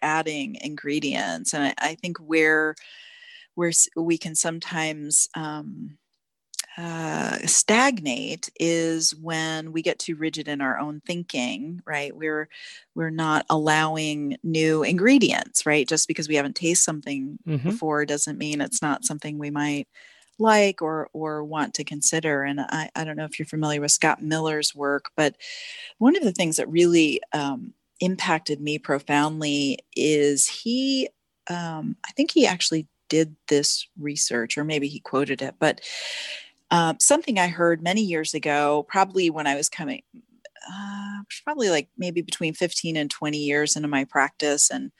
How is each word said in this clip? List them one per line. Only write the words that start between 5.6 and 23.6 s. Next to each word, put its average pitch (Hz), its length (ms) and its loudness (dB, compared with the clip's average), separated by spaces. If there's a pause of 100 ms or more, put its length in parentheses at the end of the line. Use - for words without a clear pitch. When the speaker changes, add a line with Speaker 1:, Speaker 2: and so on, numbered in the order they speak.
Speaker 1:
uh, 160 680 -4
stagnate 170 1040 2 (100)
is 165 560 0
when 160 560 -4
we 165 100 -4
get 165 180 -2
too 165 160 -6
rigid 151 320 -4
in 143 140 -6
our 131 180 0
own 151 260 -6
thinking, 165 800 -6
right? 143 300 -6
We're, 156 340 -4 (460)
we're 165 140 -2
not 160 400 0
allowing 151 960 0
new 160 400 2
ingredients, 196 840 4
right? 151 220 4
Just 156 200 0
because 156 200 -4
we 151 80 0
haven't 143 200 0
tasted 170 280 2
something 143 540 -4 (100)
Speaker 2:
Mm-hmm. 151 220 0
Speaker 1:
before 156 360 0
doesn't 147 320 -2
mean 151 240 -4
it's - 200 -4
not 151 240 -2
something 151 320 -4
we 147 140 -6
might 147 360 -2 (520)
like 208 420 4
or, 156 320 -4
or 151 300 -6
want 151 320 -4
to 156 80 -6
consider. 147 600 0
And 143 180 -4
I, 156 340 -6
I 160 80 -4
don't 156 140 -6
know 156 80 -6
if 151 140 -12
you're 156 60 -6
familiar 151 360 -2